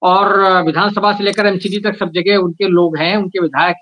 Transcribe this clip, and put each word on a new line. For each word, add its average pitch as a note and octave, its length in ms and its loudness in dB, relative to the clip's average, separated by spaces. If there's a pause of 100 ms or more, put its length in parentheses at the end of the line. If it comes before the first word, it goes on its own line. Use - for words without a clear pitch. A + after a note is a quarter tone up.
और, F#3+ 380 2
अ, F#3 200 4
विधानसभा G3+ 520 0
से G3+ 120 -4
लेकर G3+ 220 0
एमसीडी G3 320 -2
तक G3+ 200 -4
सब F3+ 120 -4
जगह F3+ 260 -2
उनके F#3 320 -2
लोग E3+ 300 2
हैं, E3+ 180 -2
उनके F#3+ 240 -4
विधायक E3+ 420 0